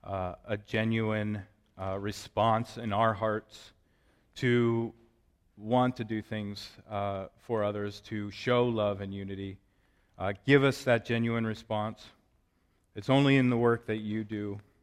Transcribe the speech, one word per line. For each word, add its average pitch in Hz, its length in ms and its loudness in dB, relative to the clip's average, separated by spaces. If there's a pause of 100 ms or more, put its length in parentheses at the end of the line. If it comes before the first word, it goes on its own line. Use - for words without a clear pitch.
uh, 95 320 -6 (100)
a 110 100 -4
genuine, 107 840 -2 (400)
uh, 95 160 -6
response 107 800 0
in 117 160 -6
our 110 220 2
hearts 110 580 -4 (600)
to 117 560 2 (640)
want 127 380 2
to 117 80 -6
do 107 200 -4
things, 104 480 -8 (180)
uh, 101 380 -4 (100)
for 110 260 -2
others, 104 380 -4
to 104 300 -6
show 123 340 2
love 104 340 0
and 98 140 -8
unity. 98 440 -10 (600)
Uh, 95 160 -2 (100)
give 139 200 6
us 131 220 0
that 117 200 2
genuine 117 400 0
response. 107 640 -6 (880)
It's 107 160 -4
only 139 260 6
in 127 140 6
the 117 60 2
work 117 280 2
that 110 120 -2
you 107 260 -4
do. 104 360 -6 (240)